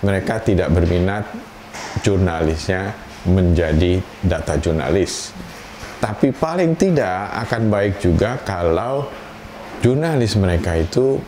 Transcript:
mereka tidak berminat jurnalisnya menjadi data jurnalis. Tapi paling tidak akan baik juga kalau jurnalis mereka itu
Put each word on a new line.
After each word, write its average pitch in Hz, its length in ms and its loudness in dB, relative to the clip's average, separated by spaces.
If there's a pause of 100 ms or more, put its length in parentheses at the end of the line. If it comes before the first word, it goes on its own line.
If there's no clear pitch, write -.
mereka 101 320 0
tidak 90 320 2
berminat 87 560 2 (720)
jurnalisnya 92 960 0 (320)
menjadi 87 720 4 (240)
data 82 320 0
jurnalis. 80 800 0 (640)
Tapi 107 320 0
paling 165 480 0
tidak 104 480 2 (160)
akan 113 320 2
baik 101 240 2
juga 95 480 2
kalau 98 640 0 (720)
jurnalis 127 560 2
mereka 87 400 2
itu 127 500 2